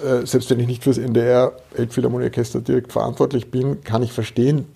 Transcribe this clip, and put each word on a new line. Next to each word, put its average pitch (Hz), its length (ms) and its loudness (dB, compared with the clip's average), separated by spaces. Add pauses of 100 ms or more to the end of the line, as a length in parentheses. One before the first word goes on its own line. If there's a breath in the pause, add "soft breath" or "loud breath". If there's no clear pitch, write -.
äh, 127 220 0
selbst 127 240 0
wenn 120 80 2
ich 120 80 0
nicht 120 160 -6
fürs 135 160 2
N 117 160 0
D 123 40 6
R 123 340 4 (220)
Elbphilharmonieorchester 120 840 -2
direkt 127 300 -2
verantwortlich 123 580 -2
bin, 131 340 -4
kann 113 200 0
ich 117 100 -6
verstehen, 131 520 0 (100)